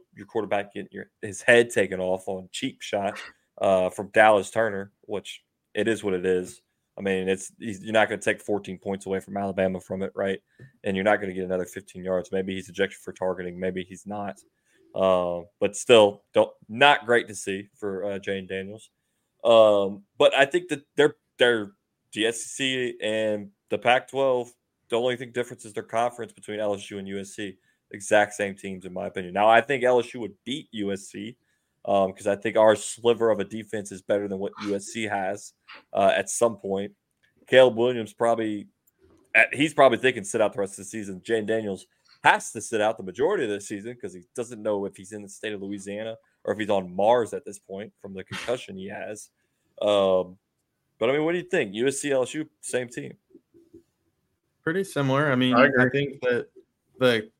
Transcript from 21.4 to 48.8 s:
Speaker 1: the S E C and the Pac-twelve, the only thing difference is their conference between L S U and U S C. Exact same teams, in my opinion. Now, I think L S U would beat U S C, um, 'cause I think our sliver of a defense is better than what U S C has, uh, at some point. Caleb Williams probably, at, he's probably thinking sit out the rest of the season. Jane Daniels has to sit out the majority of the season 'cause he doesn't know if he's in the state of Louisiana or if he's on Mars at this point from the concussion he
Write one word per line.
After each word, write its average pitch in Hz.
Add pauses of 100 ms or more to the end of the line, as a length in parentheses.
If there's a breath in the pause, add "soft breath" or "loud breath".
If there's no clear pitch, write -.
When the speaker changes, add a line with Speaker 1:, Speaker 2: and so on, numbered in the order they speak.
Speaker 1:
the 104
S -
E -
C 131
and 107 (180)
the 107
Pac-twelve, 127 (380)
the 117
only 123
thing 120
difference 123
is 107
their 110
conference 117
between 107
L 104
S 101
U 104
and 95
U 98
S 98
C. 98 (340)
Exact 104
same 98
teams, 95
in 90
my 92
opinion. 90
Now, 104
I 113
think 123
L 123
S -
U 123
would 101
beat 143
U 101
S 98
C, 107 (480)
um, 98
'cause 101
I 101
think 107
our 110
sliver 113
of 101
a 98
defense 104
is 95
better 101
than 98
what 98 (120)
U 101
S 98
C 113
has, 101 (400 loud breath)
uh, 101
at 98
some 117
point. 98 (540)
Caleb 127
Williams 117
probably, 110 (680)
at, 113
he's 151
probably 127
thinking 123
sit 110
out 101
the -
rest 98
of -
the 98
season. 98
Jane 113
Daniels 107 (360)
has 190
to 110
sit 110
out 110
the 104
majority 131
of 107
the 101
season 107
'cause 92
he 90 (140)
doesn't 117
know 104
if 98
he's 95
in 104
the 98
state 107
of 98
Louisiana 101 (280)
or 98
if 101
he's 104
on 92
Mars 107
at 95
this 98
point 98
from 98
the 95
concussion -
he 95